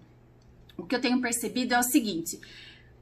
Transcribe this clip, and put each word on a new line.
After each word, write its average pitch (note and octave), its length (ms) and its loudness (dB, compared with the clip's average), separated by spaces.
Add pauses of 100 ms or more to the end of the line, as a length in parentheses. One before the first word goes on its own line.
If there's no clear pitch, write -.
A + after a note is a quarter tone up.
(760)
O F3 80 -10
que F3 100 -4
eu A#3+ 60 2
tenho B3 220 4
percebido A#3+ 520 -2
é A#3+ 60 6
o B3 40 4
seguinte, G#3 580 0 (600)